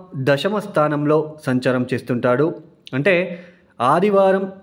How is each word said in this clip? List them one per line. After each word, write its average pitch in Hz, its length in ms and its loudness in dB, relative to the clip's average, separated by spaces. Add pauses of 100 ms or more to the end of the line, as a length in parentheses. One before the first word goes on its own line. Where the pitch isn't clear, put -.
(160)
దశమ 143 440 0
స్థానంలో 151 840 0
సంచారం 127 480 0
చేస్తుంటాడు. 123 640 0 (380)
అంటే 175 460 0 (420)
ఆదివారం, 190 680 2 (120)